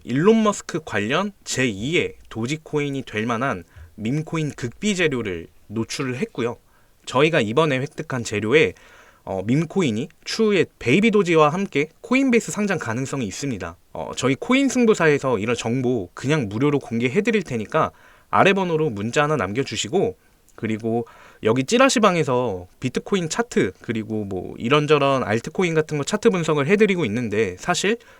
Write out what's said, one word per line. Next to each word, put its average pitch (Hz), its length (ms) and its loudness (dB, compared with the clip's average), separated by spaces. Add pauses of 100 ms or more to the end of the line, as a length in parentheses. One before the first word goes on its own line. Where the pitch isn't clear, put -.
일론 196 400 4
머스크 196 400 -2
관련 135 480 -2 (140)
제이의 123 720 -2 (140)
도지코인이 139 760 -6
될 110 220 -6
만한 117 380 -4 (340)
밈코인 147 540 -4
극비 190 440 -4
재료를 117 520 2 (200)
노출을 117 500 -4
했고요. 120 400 -4 (480)
저희가 156 360 2
이번에 131 380 2
획득한 131 440 -6
재료에, 107 500 2 (500)
어, 95 220 -4
밈코인이 143 600 0 (160)
추후에 208 420 0 (140)
베이비 196 320 4
도지와 170 380 4
함께 156 400 -4 (120)
코인베이스 247 500 2
상장 202 280 -2
가능성이 127 460 -4
있습니다. 92 500 -8 (180)
어, - 220 -8
저희 131 200 0
코인 262 340 2
승부사에서 156 680 2
이런 117 160 -2
정보 123 580 -2
그냥 135 340 -2
무료로 135 320 0
공개해드릴 170 640 0
테니까 117 480 -2 (380)
아래 135 240 6
번호로 165 360 0
문자 113 340 -2
하나 151 120 0
남겨주시고, 120 840 -2 (380)
그리고 113 500 -2 (380)
여기 123 220 2
찌라시방에서 165 1000 2 (120)
비트코인 165 500 -4
차트, 156 520 -2
그리고 110 440 -4
뭐 95 320 -8
이런저런 139 680 2
알트코인 156 500 -2
같은 156 240 0
거 139 60 -2
차트 220 260 0
분석을 156 380 0
해드리고 196 380 2
있는데, 104 540 -2
사실 185 380 -2 (220)